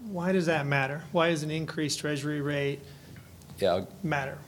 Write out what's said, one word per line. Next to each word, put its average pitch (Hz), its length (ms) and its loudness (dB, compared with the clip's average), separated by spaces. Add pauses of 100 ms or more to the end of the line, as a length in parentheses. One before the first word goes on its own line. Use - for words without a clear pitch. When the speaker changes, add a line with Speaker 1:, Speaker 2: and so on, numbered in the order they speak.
Speaker 1:
why 185 260 -2
does 185 140 4
that 156 200 2
matter? 143 460 2
Why 170 200 6
does 151 120 0
an 151 80 -2
increased 156 480 -2
Treasury 151 420 -2
rate 143 380 0 (800)
Speaker 2:
Yeah, 92 140 4
I'll 92 160 0 (140)
Speaker 1:
matter? 143 340 -2 (100)